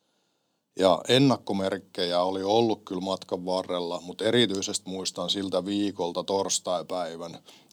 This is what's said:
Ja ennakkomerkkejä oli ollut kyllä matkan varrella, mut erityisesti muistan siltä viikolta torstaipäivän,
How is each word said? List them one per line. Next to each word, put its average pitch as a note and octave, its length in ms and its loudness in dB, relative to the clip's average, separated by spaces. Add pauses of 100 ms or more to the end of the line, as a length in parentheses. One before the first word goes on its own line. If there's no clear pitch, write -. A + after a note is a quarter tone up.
(800)
Ja F#2 300 6
ennakkomerkkejä G2 1120 2
oli F#2+ 200 -2
ollut A2 420 4
kyllä F#2 160 -6
matkan F#2+ 440 -4
varrella, F2+ 560 -4
mut F2 220 -12
erityisesti G#2 680 0
muistan F#2 400 -6
siltä F#2+ 340 -2
viikolta F#2 600 -2
torstaipäivän, F2 1120 -4 (340)